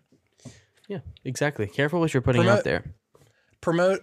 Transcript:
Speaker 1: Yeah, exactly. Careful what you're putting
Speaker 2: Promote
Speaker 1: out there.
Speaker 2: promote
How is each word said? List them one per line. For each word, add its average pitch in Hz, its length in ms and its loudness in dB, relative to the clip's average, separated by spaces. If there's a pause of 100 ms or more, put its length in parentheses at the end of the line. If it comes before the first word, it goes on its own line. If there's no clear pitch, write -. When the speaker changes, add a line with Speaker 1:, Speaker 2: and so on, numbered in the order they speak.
(880)
Speaker 1:
Yeah, 196 120 -8 (240)
exactly. 131 440 -2
Careful 151 320 -2
what 160 120 0
you're 131 80 2
putting 131 220 2
Speaker 2:
Promote 196 160 4
Speaker 1:
out - 60 -2
there. - 300 -4 (680)
Speaker 2:
promote 180 420 2